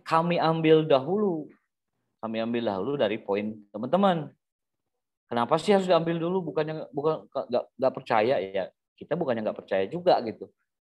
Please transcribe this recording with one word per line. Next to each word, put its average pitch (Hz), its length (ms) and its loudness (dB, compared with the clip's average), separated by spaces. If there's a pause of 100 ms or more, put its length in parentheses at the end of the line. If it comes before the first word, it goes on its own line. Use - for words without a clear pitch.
kami 165 400 0
ambil 160 400 4
dahulu, 156 640 0 (720)
kami 110 240 -4
ambil 117 240 -2
dahulu 107 320 -2
dari 110 160 2
poin 107 400 -4 (160)
teman-teman. 165 560 0 (1040)
Kenapa 120 240 2
sih 208 160 0
harus 190 160 4
diambil 170 320 2
dulu? 170 320 -2
Bukannya, 156 400 -6
bukan, 147 400 -4
nggak, 120 320 -4 (160)
nggak 131 160 0
percaya 123 480 0
ya? 95 240 -4 (240)
Kita - 240 -6
bukannya 135 240 -2
nggak 104 240 -4
percaya 98 240 -2
juga 165 400 2
gitu. 98 240 -10 (300)